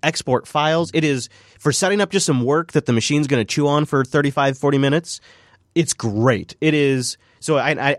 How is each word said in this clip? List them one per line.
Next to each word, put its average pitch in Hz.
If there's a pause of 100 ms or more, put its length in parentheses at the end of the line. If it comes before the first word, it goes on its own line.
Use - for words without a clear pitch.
export 139
files. 160
It 160
is, 135 (300)
for 147
setting 196
up 202
just 196
some 131
work 156
that 147
the 123
machine's 147
gonna 123
chew 143
on 147
for 139
thirty-five, 139
forty 143
minutes, 139 (540)
it's 165
great. 107
It 156
is, 135 (220)
so 156
I, 139
I, -